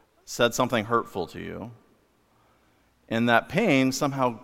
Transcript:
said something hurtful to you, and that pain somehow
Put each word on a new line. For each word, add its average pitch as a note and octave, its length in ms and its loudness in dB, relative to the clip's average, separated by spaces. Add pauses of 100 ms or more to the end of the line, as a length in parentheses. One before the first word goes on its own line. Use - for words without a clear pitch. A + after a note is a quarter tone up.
(240)
said A#2+ 300 2
something A#2+ 320 0
hurtful A2 420 -2
to F2 140 -14
you, F2 280 -10 (1400)
and A#2 180 0
that A#2 220 4
pain C3+ 420 2
somehow C3 520 -2